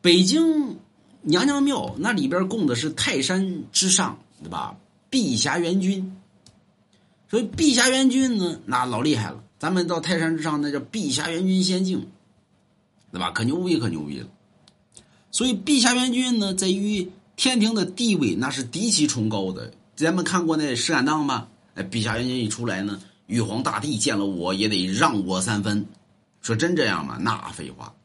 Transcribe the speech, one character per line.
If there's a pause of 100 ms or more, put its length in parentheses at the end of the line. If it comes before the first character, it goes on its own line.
北
京 (420)
娘
娘
庙
那
里
边
供
的
是
泰
山
之
上， (240)
对
吧？ (360)
碧
霞
元
君。 (1120)
所
以
碧
霞
元
君
呢，
那
老
厉
害
了。 (140)
咱
们
到
泰
山
之
上，
那
叫
碧
霞
元
君
仙
境， (1040)
对
吧？
可
牛
逼，
可
牛
逼
了。 (1040)
所
以
碧
霞
元
君
呢，
在
于 (240)
天
庭
的
地
位
那
是
极
其
崇
高
的。 (200)
咱
们
看
过
那
《石
敢
当》
吧？ (240)
哎，
碧
霞
元
君
一
出
来
呢 (300)
，“玉
皇
大
帝
见
了
我
也
得
让
我
三
分。” (560)
说
真
这
样
吗？
那 (140)
废
话。 (120)